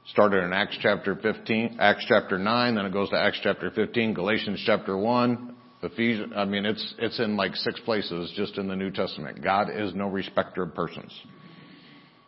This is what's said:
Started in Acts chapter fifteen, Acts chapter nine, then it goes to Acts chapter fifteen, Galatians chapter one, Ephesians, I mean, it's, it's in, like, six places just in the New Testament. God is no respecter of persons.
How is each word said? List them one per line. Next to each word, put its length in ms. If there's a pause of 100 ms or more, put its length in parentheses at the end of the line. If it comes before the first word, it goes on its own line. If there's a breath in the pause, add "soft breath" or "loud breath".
Started 360
in 100
Acts 280
chapter 340
fifteen, 640
Acts 280
chapter 300
nine, 380
then 120
it 60
goes 180
to 60
Acts 240
chapter 300
fifteen, 440
Galatians 520
chapter 300
one, 580 (260)
Ephesians, 560
I 80
mean, 220
it's, 320
it's 220
in, 160
like, 180
six 260
places 520
just 260
in 80
the 80
New 160
Testament. 500
God 300
is 240
no 140
respecter 560
of 100
persons. 420 (1120 loud breath)